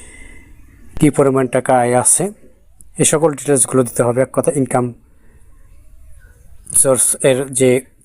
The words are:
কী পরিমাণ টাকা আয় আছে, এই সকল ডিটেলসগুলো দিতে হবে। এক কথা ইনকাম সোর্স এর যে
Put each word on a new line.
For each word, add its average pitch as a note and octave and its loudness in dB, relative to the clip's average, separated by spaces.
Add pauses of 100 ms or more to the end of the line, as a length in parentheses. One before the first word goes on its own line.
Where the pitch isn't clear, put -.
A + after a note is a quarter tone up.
(1000)
কী D3 4
পরিমাণ C3+ 2
টাকা B2+ 0
আয় A#2+ 2
আছে, B2 0 (720)
এই D#3 0
সকল D#3 2
ডিটেলসগুলো C3 0
দিতে B2 -2
হবে। A#2+ 0
এক B2+ -4
কথা - -2
ইনকাম B2 -2 (1800)
সোর্স - 0
এর C3+ 2
যে C3 2 (240)